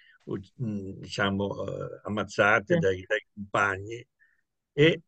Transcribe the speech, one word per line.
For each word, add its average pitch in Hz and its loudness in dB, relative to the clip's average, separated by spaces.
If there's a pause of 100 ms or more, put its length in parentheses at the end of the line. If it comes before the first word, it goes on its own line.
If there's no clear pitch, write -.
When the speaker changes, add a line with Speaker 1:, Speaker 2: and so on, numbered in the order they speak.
(260)
Speaker 1:
uc-, - -8 (100)
mm, 98 -6
diciamo, 98 -2
eh, 95 -8
ammazzate 104 2
Speaker 2:
Sì. 170 2
Speaker 1:
dai, 95 0
dai 107 -2
compagni. 101 -2 (720)
E, 165 6